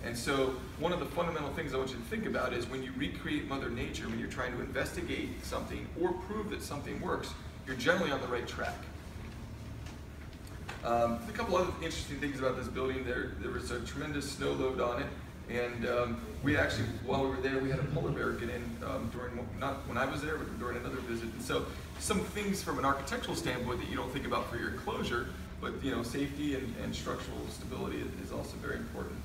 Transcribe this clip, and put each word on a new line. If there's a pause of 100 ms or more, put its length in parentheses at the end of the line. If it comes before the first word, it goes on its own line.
And
so (240)
one
of
the
fundamental
things
I
want
you
to
think
about
is
when
you
recreate
Mother
Nature,
when
you're
trying
to
investigate
something (120)
or
prove
that
something
works, (340)
you're
generally
on
the
right
track. (2000)
Um,
there's
a
couple
other (100)
interesting
things
about
this
building.
There,
there
was
a
tremendous
snow
load
on
it, (420)
and,
um, (240)
we
actually, (180)
while
we
were
there,
we
had
a
polar
bear
get
in, (240)
um,
during, (140)
not
when
I
was
there,
but
during
another
visit.
And
so (340)
some
things
from
an
architectural
standpoint
that
you
don't
think
about
for
your
enclosure, (320)
but, (100)
you
know,
safety
and, (120)
and
structural (100)
stability
is,
is
also
very
important.